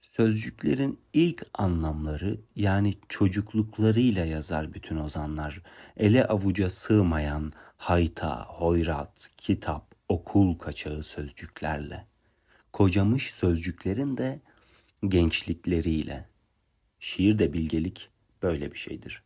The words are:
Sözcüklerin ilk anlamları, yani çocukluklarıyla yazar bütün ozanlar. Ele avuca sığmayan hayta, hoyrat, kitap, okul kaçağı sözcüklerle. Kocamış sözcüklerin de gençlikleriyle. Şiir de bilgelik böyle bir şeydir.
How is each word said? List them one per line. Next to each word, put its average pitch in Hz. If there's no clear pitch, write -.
Sözcüklerin 123
ilk 165
anlamları, 80
yani 101
çocukluklarıyla 107
yazar 80
bütün -
ozanlar. 76
Ele 110
avuca 95
sığmayan 78
hayta, 80
hoyrat, 82
kitap, -
okul 92
kaçağı 76
sözcüklerle. 76
Kocamış 98
sözcüklerin 92
de 131
gençlikleriyle. 82
Şiir 104
de 78
bilgelik 82
böyle 78
bir -
şeydir. -